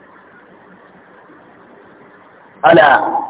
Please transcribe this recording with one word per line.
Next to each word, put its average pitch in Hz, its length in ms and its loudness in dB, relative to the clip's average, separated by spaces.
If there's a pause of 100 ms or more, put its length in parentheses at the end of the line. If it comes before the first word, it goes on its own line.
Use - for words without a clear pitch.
(2750)
Ala 165 200 4 (420)